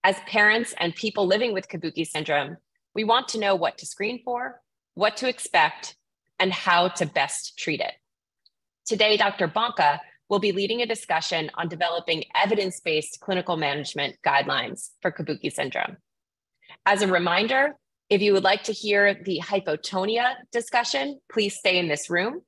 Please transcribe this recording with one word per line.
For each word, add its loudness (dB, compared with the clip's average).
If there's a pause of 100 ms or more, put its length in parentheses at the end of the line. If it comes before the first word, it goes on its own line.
As 4 (100)
parents 4
and -2
people 0
living 2
with -4
Kabuki -6
syndrome, -2 (360)
we -2
want 2
to -4
know 2
what -2
to -18
screen -6
for, -6 (360)
what 2
to 0
expect, 0 (440)
and 2
how 2
to -2
best -4
treat -4
it. -4 (920)
Today, 4
Doctor 2
Bonka 2 (280)
will 2
be 2
leading -2
a 0
discussion -2
on -4
developing -2 (180)
evidence-based -2
clinical -2
management -4 (100)
guidelines -2 (100)
for -2
Kabuki -6
syndrome. -6 (880)
As 4
a 2
reminder, 2 (340)
if 4
you 4
would 4
like 4
to -4
hear 2
the -2
hypotonia -2 (180)
discussion, -2 (100)
please 0
stay 2
in 0
this -4
room. 0